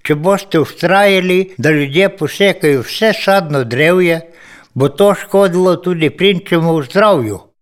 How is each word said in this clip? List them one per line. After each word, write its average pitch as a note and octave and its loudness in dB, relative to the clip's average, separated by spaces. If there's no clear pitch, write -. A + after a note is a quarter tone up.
"če D3+ -2
boste F3 -2
vztrajali, F#3 0
da C3+ 0
ljudje D#3 0
posekajo D#3 0
vse A3 -2
sadno E3 -2
drevje, E3 0
bo C3 0
to G3+ 2
škodilo F#3 0
tudi E3+ -2
prinčevemu E3+ 0
zdravju. C3+ 0